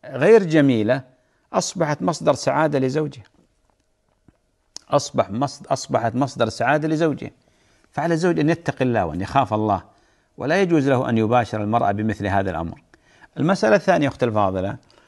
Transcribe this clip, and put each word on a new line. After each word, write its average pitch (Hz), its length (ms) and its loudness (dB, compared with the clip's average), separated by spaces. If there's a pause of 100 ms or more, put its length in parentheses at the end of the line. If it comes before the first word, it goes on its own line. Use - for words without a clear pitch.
غير 165 380 4
جميلة 135 600 2 (500)
أصبحت 165 500 -2
مصدر 147 320 0
سعادة 143 440 0
لزوجها، 135 440 -4 (1700)
أصبح 135 400 0
مصد-، 127 360 -6
أصبحت 117 480 -2
مصدر 123 340 -2
سعادة 147 400 -2
لزوجها. 156 420 -2 (600)
فعلى 165 220 -2
الزوج 165 260 0
أن 151 100 4
يتقي 160 340 -2
الله 113 220 0
وأن 82 140 -6
يخاف 113 340 0
الله، 107 280 0 (540)
ولا 165 260 0
يجوز 160 260 2
له 131 200 2
أن 117 100 2
يباشر 110 440 2
المرأة 107 300 0
بمثل 104 340 -2
هذا 95 240 0
الأمر. 82 320 -8 (560)
المسألة 202 380 2
الثانية، 165 320 2
أخت - 140 -4
الفاضلة، 101 540 0 (320)